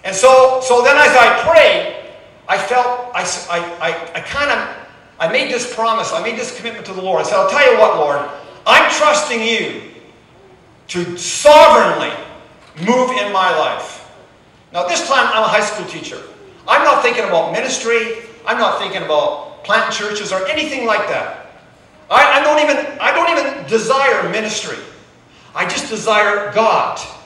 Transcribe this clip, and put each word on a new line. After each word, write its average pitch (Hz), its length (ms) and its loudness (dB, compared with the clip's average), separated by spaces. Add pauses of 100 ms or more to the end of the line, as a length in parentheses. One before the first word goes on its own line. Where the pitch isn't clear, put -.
And 190 120 -6
so, 254 480 6
so 247 200 2
then 277 120 4
as 294 140 6
I 247 420 4
prayed, - 600 4 (340)
I 196 100 0
felt, 247 560 -2
I 180 80 -4
s-, 180 280 -8
I, 170 100 -2 (220)
I, 170 80 -2 (260)
I 185 60 -8
kinda, - 680 -4 (320)
I 165 120 0
made 277 200 -2
this - 220 -6
promise. 226 400 -2
I - 100 -4
made 226 140 -6
this 247 180 -8
commitment 220 300 -12
to 190 80 -14
the 185 80 -10
Lord. 185 180 -2
I - 40 -2
said, 208 140 0
"I'll - 120 2
tell 277 200 4
you 226 80 4
what, 214 200 4
Lord, 143 320 -2 (360)
I'm 311 260 4
trusting 294 500 0
you 226 400 -4 (1080)
to 175 280 -6
sovereignly - 1000 4 (640)
move 247 400 0
in 202 160 -4
my 180 240 0
life." - 520 -6 (640)
Now, 175 160 -4
this 170 200 -4
time, - 260 2
I'm 220 100 0
a 214 40 0
high 208 140 2
school - 260 -6
teacher. - 340 -12 (460)
I'm 277 160 2
not 262 180 2
thinking 240 220 -2
about 170 280 0
ministry. 226 680 -4 (260)
I'm 233 140 -2
not 208 200 0
thinking 190 240 -6
about - 600 -4
planting 214 280 0
churches 208 400 -6
or 190 160 -4
anything 285 380 -6
like 214 240 -2
that. - 380 -8 (640)
I, 285 300 4
I 294 40 0
don't 302 200 4
even, - 360 -2
I 233 120 0
don't 339 260 0
even 202 300 -6
desire 233 640 0
ministry. 214 480 -6 (760)
I 180 140 -4
just - 220 -8
desire 208 640 0
God. - 480 0 (240)